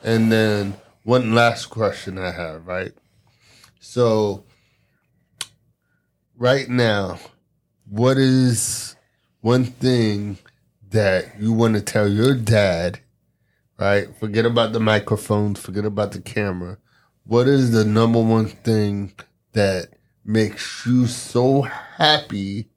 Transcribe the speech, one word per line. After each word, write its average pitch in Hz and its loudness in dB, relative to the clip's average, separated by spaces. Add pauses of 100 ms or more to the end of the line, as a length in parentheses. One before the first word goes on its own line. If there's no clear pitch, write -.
And 113 2
then 104 0 (280)
one 117 2
last 117 2
question 98 -6
I 90 -6
have, 82 -12
right? 92 -8 (880)
So, 107 0 (1900)
right 123 0
now, 104 0 (720)
what 123 2
is 131 0 (460)
one 123 2
thing 107 -2 (520)
that 101 0
you 110 0
wanna 113 2
tell 104 0
your 113 2
dad, 101 0 (800)
right? 101 2 (120)
Forget 110 0
about 117 2
the 113 -2
microphones, 104 0
forget 104 -8
about 104 -4
the 95 -14
camera. 92 -6 (480)
What 120 2
is 135 4
the 110 4
number 117 2
one 113 2
thing 104 -2 (400)
that 95 -2 (340)
makes 107 -4
you 123 2
so 131 0
happy 110 -4